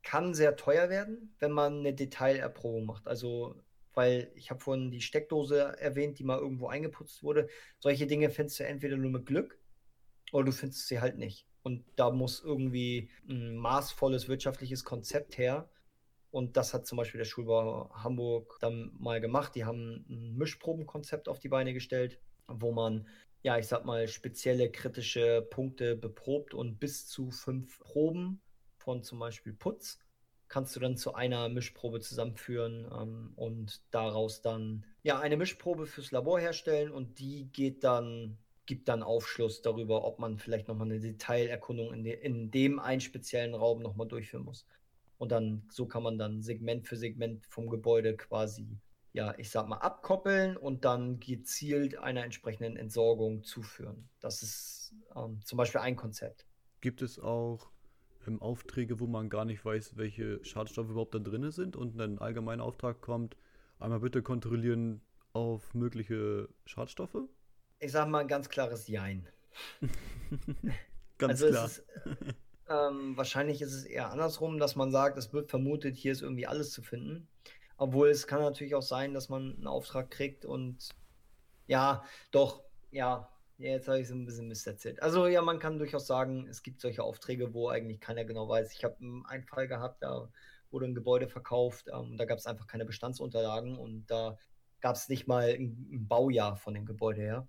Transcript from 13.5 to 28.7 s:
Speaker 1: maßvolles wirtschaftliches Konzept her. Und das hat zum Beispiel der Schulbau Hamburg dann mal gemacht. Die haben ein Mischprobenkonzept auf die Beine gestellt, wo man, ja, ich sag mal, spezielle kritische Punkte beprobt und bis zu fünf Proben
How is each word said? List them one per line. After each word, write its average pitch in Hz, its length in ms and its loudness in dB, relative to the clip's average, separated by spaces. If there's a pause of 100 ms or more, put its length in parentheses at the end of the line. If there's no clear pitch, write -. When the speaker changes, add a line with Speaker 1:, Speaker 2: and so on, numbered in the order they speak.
Speaker 1:
maßvolles 131 720 2
wirtschaftliches 131 560 -2
Konzept - 520 -4
her. 127 320 0 (600)
Und 127 280 0
das 117 160 2
hat 123 120 -2
zum 123 100 -6
Beispiel 117 220 -4
der 113 60 -2
Schulbau 113 680 0
Hamburg 120 680 -2
dann 117 380 -2
mal 117 200 0
gemacht. 120 360 0
Die 117 100 -2
haben 117 460 -6
ein 117 260 -6
Mischprobenkonzept 151 880 -4
auf - 120 -4
die 139 100 -10
Beine 131 240 2
gestellt, 123 480 -2 (260)
wo 113 240 -2
man, 113 380 0 (340)
ja, 123 140 4
ich 110 100 2
sag 120 200 0
mal, 117 220 2
spezielle 123 640 2
kritische 117 680 2
Punkte 123 560 -2
beprobt 135 560 -4
und 117 260 -6
bis - 300 -6
zu 127 220 -6
fünf 131 500 -6
Proben 175 640 0 (340)